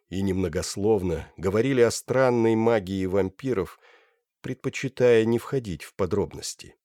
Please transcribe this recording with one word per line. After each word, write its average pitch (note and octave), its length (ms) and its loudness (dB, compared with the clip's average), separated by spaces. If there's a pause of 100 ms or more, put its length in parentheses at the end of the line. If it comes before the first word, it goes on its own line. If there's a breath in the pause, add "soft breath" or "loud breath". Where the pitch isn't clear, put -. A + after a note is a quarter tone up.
и F#2 120 -6
немногословно F#2 1160 -2
говорили A#2 440 0
о A2+ 100 4
странной B2 640 2
магии G2+ 500 0
вампиров, F#2+ 720 -2 (640 soft breath)
предпочитая B2 840 0
не A#2 120 2
входить A2+ 460 -6
в - 100 -20
подробности. F2 920 -6